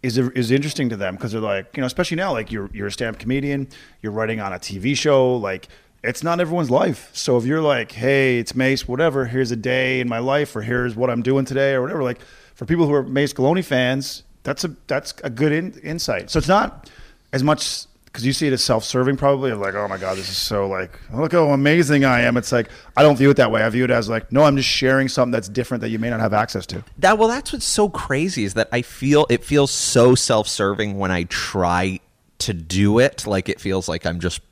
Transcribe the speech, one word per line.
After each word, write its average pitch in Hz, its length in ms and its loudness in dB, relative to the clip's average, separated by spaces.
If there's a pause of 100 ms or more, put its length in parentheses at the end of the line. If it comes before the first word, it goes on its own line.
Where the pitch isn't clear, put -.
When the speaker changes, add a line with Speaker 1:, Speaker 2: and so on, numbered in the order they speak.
Speaker 1:
is, 123 160 -2
is 123 340 0
interesting 139 360 0
to 113 80 -4
them 95 220 -6
'cause 110 160 -6
they're 113 80 -4
like, 101 340 -4
you 147 60 -6
know, 127 60 -2
especially 170 280 -2
now, 185 160 -4
like, 110 180 -6
you're, 101 240 -8
you're 101 140 -8
a 98 40 -6
stand-up 113 280 -6
comedian, 139 480 -4 (340)
you're 107 120 -6
writing 110 260 -2
on 98 140 -6
a 92 60 -10
T - 180 -12
V 123 180 -2
show, 131 400 2
like, 98 320 -6 (340)
it's 123 220 -6
not 170 160 -2
everyone's 165 320 -2
life. - 400 0
So - 260 -2
if 117 60 0
you're 151 180 0
like, 135 300 0
"Hey, 131 480 2
it's 113 160 -6
Mace, 131 320 0
whatever, 135 380 0
here's 120 260 -2
a 120 60 -2
day 127 420 0
in 123 80 -2
my 117 120 -2
life," 139 360 -2
or, 110 60 -6
"Here's 120 340 -2
what 123 140 0
I'm 120 120 -2
doing 135 220 2
today," 135 300 0
or 131 80 0
whatever, 147 220 -4
like, 123 160 -4 (360)
for - 100 -12
people 165 220 2
who 147 60 2
are 139 100 4
Mace 135 340 -2
Maloney 156 240 2
fans, 131 600 -2 (200)
that's 139 200 -6
a, 165 80 -4 (160)
that's 143 260 -4 (120)
a 143 40 -4
good 139 220 0
in-, 165 220 -4 (100)
insight. 113 460 -6
So 160 100 0
it's - 80 -2
not 202 420 0 (440)
as 131 100 0
much, - 400 0 (300)
'cause 117 100 -10
you 131 80 2
see 151 160 0
it 131 60 2
as 120 100 0
self-serving 127 540 0
probably, 135 340 2
of 107 80 -6
like, 95 160 -4
"Oh 101 140 -4
my 98 80 -6
God, 95 200 -4
this 95 120 -10
is 98 80 -6
so, 98 320 -2
like, 92 280 -6 (160)
look 156 200 -2
how 160 160 4
amazing 143 560 4
I 123 160 4
am." 120 160 2
It's - 160 -2
like, 117 160 0 (260)
I 139 80 6
don't 147 140 4
view 135 120 6
it 139 60 6
that 120 160 4
way. 110 100 2
I 110 80 2
view 123 140 0
it 123 80 0
as 117 160 0
like, 113 240 -6
"No, 135 120 6
I'm 143 120 6
just 131 140 0
sharing 135 400 2
something 123 240 0
that's 101 160 -4
different 117 320 -4
that 113 80 -6
you 113 100 -4
may 117 100 -2
not 113 120 -2
have 107 120 0
access 107 340 0
to." 87 140 -10 (180)
Speaker 2:
That, 208 180 4
well, 220 100 4
that's 233 240 -4
what's 254 140 -6
so 208 240 2
crazy 143 560 -2
is 95 80 -6
that 110 180 -2
I 123 120 0
feel, 147 460 2
it 120 140 2
feels 143 260 2
so 127 460 6
self-serving 104 840 0
when 95 140 0
I 87 120 0
try 90 760 -2 (400)
to - 140 -4
do 95 460 2
it. - 280 0
Like, 98 220 -2
it - 100 -6
feels 95 300 -4
like 82 160 -6
I'm 85 160 -4
just 85 180 -4 (120)